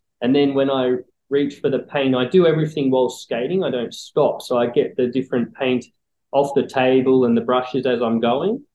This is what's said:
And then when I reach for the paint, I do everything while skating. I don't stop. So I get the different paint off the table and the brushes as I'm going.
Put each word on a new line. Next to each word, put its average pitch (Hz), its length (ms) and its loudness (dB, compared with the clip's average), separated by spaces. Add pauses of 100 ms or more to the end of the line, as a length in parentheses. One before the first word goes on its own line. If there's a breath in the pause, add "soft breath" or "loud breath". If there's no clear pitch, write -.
(220)
And 123 120 2
then 143 200 2
when 135 160 0
I 127 280 0 (320)
reach 143 300 -2
for 139 100 -2
the 131 100 -2
paint, 135 360 -2
I 127 100 0
do 175 220 4
everything 151 440 0
while 127 180 2
skating. 131 540 -4
I 135 80 -4
don't 120 220 -6
stop. - 480 -2
So 123 160 -2
I 120 100 2
get - 280 -2
the 127 120 0
different 123 460 -4
paint 127 320 -2 (460)
off 139 220 0
the 139 140 0
table 131 580 2
and 117 100 2
the 113 60 0
brushes 127 440 -2
as 123 160 0
I'm 113 180 0
going. 147 440 -2 (120)